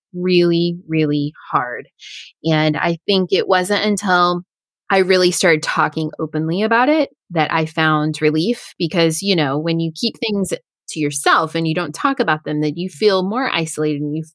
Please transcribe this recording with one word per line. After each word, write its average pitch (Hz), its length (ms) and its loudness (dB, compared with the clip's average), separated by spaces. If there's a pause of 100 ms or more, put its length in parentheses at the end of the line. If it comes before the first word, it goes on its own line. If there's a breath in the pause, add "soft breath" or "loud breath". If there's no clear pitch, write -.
(160)
really, 175 720 2
really 151 440 0 (200)
hard. 127 360 -4 (560 loud breath)
And 156 320 2
I 170 300 -2
think 190 260 0
it 180 160 0
wasn't 185 380 0
until 180 560 0 (480)
I 196 100 4
really 185 320 4
started 160 320 2
talking 156 560 -2
openly 160 420 -2
about 226 280 2
it, 311 200 0 (220)
that 170 200 0
I 160 140 0
found 156 560 2
relief 160 560 0
because, 165 440 0
you 196 140 0
know, 143 220 0
when 165 220 -2
you 160 200 -2
keep - 200 -6
things 208 340 -2 (360)
to 165 100 -8
yourself 156 560 0
and 165 120 0
you 160 60 0
don't 160 220 -4
talk - 240 -2
about 156 240 0
them, 151 180 -4
that 151 160 -2
you 180 120 -6
feel 190 380 2
more 233 240 -2
isolated 151 500 -2
and 147 140 -4
you 160 80 -6 (120)